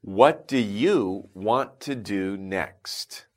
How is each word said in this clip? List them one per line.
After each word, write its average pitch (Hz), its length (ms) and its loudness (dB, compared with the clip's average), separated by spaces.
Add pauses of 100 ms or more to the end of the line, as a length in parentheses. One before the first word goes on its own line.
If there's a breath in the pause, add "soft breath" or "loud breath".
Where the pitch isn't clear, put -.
"What 127 440 4
do 135 120 0
you 107 720 0
want 113 480 -2
to 143 140 -6
do 98 420 -4
next?" - 880 -8 (100)